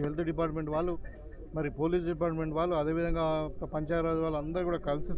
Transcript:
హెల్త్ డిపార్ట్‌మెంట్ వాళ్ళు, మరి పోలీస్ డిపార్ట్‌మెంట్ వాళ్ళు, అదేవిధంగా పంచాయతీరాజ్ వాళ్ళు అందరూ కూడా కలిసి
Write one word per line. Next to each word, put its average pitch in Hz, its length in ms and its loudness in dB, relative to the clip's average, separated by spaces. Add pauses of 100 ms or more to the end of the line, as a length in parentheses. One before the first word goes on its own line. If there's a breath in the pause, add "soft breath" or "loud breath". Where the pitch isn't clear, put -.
హెల్త్ 151 260 0
డిపార్ట్‌మెంట్ 160 400 0
వాళ్ళు, 165 280 0 (580)
మరి 151 140 0
పోలీస్ 165 360 2
డిపార్ట్‌మెంట్ 160 480 0
వాళ్ళు, 175 220 2
అదేవిధంగా 165 500 2 (480)
పంచాయతీరాజ్ 165 440 2
వాళ్ళు 160 200 0
అందరూ 165 260 -2
కూడా 175 140 0
కలిసి 151 400 0